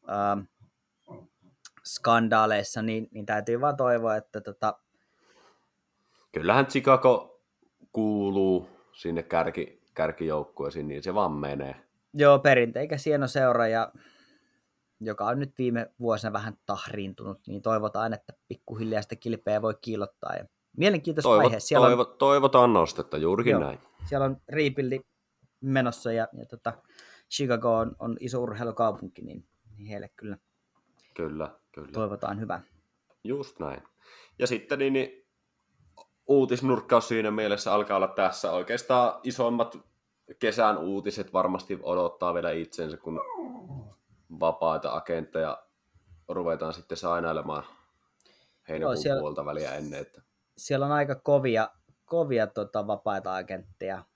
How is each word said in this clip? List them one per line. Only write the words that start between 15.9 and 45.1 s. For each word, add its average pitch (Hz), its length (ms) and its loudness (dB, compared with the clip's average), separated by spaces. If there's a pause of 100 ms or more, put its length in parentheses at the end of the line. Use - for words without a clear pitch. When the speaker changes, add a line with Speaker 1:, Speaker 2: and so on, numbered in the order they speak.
Speaker 1:
vuosina 113 320 -2
vähän 104 340 -6
tahriintunut, 98 800 -8
niin 101 160 -10
toivotaan, 110 500 0
että - 200 -12 (160)
pikkuhiljaa 110 540 -6
sitä 107 140 -14
kilpeä 107 460 -2
voi 110 180 0
kiillottaa. 101 540 -6
Ja 50 100 -8 (320)
mielenkiintoista 160 520 2
Speaker 2:
Toivo-, 139 160 8
Speaker 1:
aihe. 117 160 4
Siellä 127 260 6
on 120 60 8
Speaker 2:
toivo-, 123 260 0
toivotaan 135 540 8
nostetta, 82 440 2
juurikin 92 340 2
Speaker 1:
Joo. 113 100 4
Speaker 2:
näin. 67 180 -6 (260)
Speaker 1:
Siellä 135 220 -2
on 135 100 -4 (120)
rebuildi 135 520 -2 (600)
menossa, 127 520 -2
ja, 113 200 -2
ja 120 140 -16
tota, 117 260 -8 (580)
Chicago 117 460 0
on, 113 220 -2
on 117 220 -6
iso 120 220 -4
urheilukaupunki, 110 800 -4
niin, - 220 -16 (340)
niin 104 100 -18
heille 101 280 -12
kyllä 104 200 -12 (800)
Speaker 2:
Kyllä, 78 360 -6 (220)
kyllä. 73 200 -18
Speaker 1:
toivotaan 101 480 -4
hyvää. 90 220 -8 (640)
Speaker 2:
Just 131 340 -8
näin. 69 240 -8 (560)
Ja 123 80 2
sitten 123 320 -2
niin, 139 140 2
niin - 340 -4 (1000)
uutisnurkkaus 123 840 4
siinä 110 220 0
mielessä 104 440 -2
alkaa 104 220 2
olla 95 120 2
tässä. 92 440 0
Oikeastaan 120 680 0
isoimmat 120 560 -2 (600)
kesän 107 400 2
uutiset 98 540 -6
varmasti 92 500 -2
odottaa 87 520 -2
vielä 85 160 -2
itsensä, 80 460 -8
kun - 240 -10 (1200)
vapaita 80 560 -2
agentteja 80 640 -6 (680)